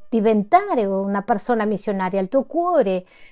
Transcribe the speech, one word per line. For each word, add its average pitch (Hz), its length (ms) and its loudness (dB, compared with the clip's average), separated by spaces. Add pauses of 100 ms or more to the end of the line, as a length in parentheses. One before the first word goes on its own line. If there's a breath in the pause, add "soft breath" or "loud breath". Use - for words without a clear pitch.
diventare 226 760 2
una 196 340 -2
persona 220 460 -2
missionaria, 196 560 -2
il 185 80 -6
tuo 269 140 2
cuore 277 600 0 (280 soft breath)